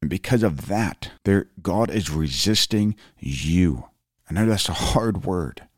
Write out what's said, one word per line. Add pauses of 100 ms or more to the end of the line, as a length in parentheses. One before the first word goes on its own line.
And
because
of
that, (120)
there, (100)
God
is
resisting (240)
you. (420)
I
know
that's
a
hard
word, (100)